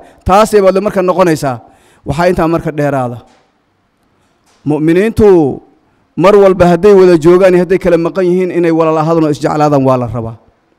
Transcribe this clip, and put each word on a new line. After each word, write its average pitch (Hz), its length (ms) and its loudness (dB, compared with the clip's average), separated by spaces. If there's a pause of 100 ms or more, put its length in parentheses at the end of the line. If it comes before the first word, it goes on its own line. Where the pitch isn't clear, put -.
(260)
taasay 208 360 2
baad 190 200 2
marka 202 200 -4
noqonaysaa. 165 580 -2 (460)
Waxaa 151 240 -2
intaa 175 180 -2
marka 160 240 -4
dheeraada. 139 460 -4 (1500)
Mu'miniintu 170 960 0 (560)
mar 185 180 2
walba 190 300 4 (120)
hadday 202 160 4
wada 185 240 4
joogaan 180 360 2
iyo 180 120 2
hadday 180 160 -2
kala 170 160 2
maqan 170 280 -4
yihiin 180 280 -2
inay 175 180 -2
walaal 160 300 0
ahaadaan 160 240 -2
oo 151 80 0
isjeclaadaan 147 480 -2
waa 131 160 0
la 123 100 -6
rabaa. 113 300 -10 (420)